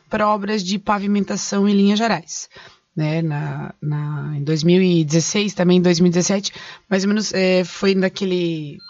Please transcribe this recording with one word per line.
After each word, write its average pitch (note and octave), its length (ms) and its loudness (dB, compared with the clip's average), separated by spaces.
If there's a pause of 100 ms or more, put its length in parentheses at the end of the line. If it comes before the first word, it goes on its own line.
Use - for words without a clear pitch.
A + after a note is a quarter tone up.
pra G#3+ 200 0
obras G#3 340 -2
de F#3+ 140 -2
pavimentação G3+ 920 0
em G#3 60 2
linhas G3+ 240 4
gerais. G#3 500 -4 (480)
Né, D#3 260 -2
na, D3 600 -6
na, D3 560 -6
em C#3+ 60 -4
dois D#3 200 0
mil F3 180 6
e F3 240 4
dezesseis, E3+ 480 0
também F3+ 240 4
em F3+ 40 4
dois F3 200 4
mil F3+ 60 6
e F3 60 4
dezessete, G3 380 -2 (380)
mais F#3+ 140 0
ou G3 40 0
menos, G#3 260 -2
é, F#3 300 2
foi G3 320 0
naquele, F3+ 840 -2 (120)